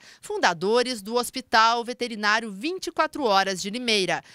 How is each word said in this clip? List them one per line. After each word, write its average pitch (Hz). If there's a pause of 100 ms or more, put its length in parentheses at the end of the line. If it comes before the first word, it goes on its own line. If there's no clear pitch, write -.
(220)
fundadores 233
do 220
Hospital 240
Veterinário 226
Vinte 302
e 349
quatro 311
Horas 196
de 196
Limeira, 208 (140)